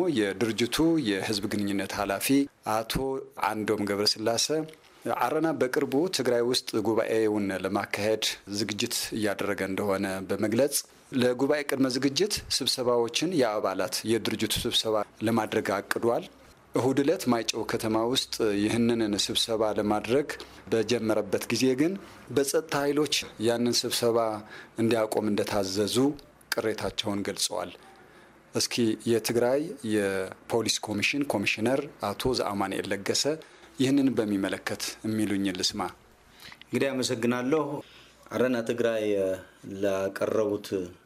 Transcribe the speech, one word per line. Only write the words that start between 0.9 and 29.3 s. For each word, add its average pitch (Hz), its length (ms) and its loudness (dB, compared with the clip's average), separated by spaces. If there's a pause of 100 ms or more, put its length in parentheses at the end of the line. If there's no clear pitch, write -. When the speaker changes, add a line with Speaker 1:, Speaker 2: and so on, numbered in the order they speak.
Speaker 1:
የህዝብ 104 460 -2
ግንኙነት 101 480 -2
ኃላፊ 98 340 -2 (400)
አቶ 110 260 -2 (500)
አንዶም 107 400 0
ገብረስላሴ 104 600 0 (680)
አረና 139 400 0
በቅርቡ 131 400 0 (160)
ትግራይ 120 320 2
ውስጥ 120 280 0 (120)
ጉባኤውን 107 640 2 (140)
ለማካሄድ 101 640 0 (280)
ዝግጅት 104 440 -4 (180)
እያደረገ 101 500 -2
እንደሆነ 98 440 0 (160)
በመግለጽ 107 520 0 (360)
ለጉባኤ 131 520 2
ቅድመ 135 260 2
ዝግጅት 135 440 0 (160)
ስብሰባዎችን 123 880 0
የአባላት 104 680 2
የድርጅቱ 107 540 0
ስብሰባ 110 360 0 (260)
ለማድረግ 110 500 2
አቅዷል። 117 540 0 (500)
እሁድ 127 240 2
ዕለት 156 280 2
ማይጨው 117 380 0
ከተማ 110 400 0
ውስጥ 127 300 -2 (220)
ይህንን 110 640 2
ስብሰባ 107 540 0
ለማድረግ 104 540 0 (420)
በጀመረበት 107 800 0
ጊዜ 120 180 0 (100)
ግን 160 180 2 (360)
በጸጥታ 143 500 0
ኃይሎች 143 360 0 (240)
ያንን 117 360 2
ስብሰባ 117 420 2 (600)
እንዲያቆም 110 520 2
እንደታዘዙ 101 680 0 (540)
ቅሬታቸውን 101 720 -4
ገልጸዋል። 92 480 -4 (840)
እስኪ 120 300 0 (200)
የትግራይ 120 760 2 (100)